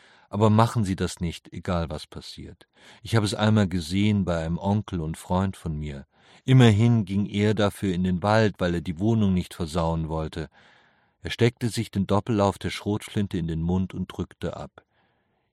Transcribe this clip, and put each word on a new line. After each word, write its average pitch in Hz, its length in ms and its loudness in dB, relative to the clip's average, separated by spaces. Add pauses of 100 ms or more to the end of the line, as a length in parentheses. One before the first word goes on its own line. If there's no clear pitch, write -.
(280)
aber 107 220 2
machen 113 320 4
Sie 92 140 -2
das 90 240 -4
nicht, - 320 -6
egal 85 380 -4
was 76 180 -10
passiert. - 580 -18 (380)
Ich - 100 -2
habe 107 100 4
es 98 100 -2
einmal 107 340 4
gesehen 95 560 0
bei 85 200 -2
einem 82 140 -2
Onkel 98 420 -2
und 78 160 -6
Freund 95 400 -2
von 78 220 -8
mir. 71 300 -10 (360)
Immerhin 117 600 6
ging 98 220 -2
er 104 280 0
dafür 98 400 0
in 90 80 0
den 90 220 0
Wald, 107 340 2
weil 87 160 0
er 85 60 -2
die 78 180 -6
Wohnung 107 340 2
nicht 87 220 -2
versauen 82 540 -2
wollte. 78 420 -6 (680)
Er 90 100 -10
steckte 120 380 0
sich - 240 -6
den 98 160 -2
Doppellauf 101 500 2
der 90 120 -6
Schrotflinte 101 680 -4
in 82 80 -4
den 80 160 -4
Mund 92 320 0
und 92 140 -6
drückte - 480 -10
ab. - 280 -16 (680)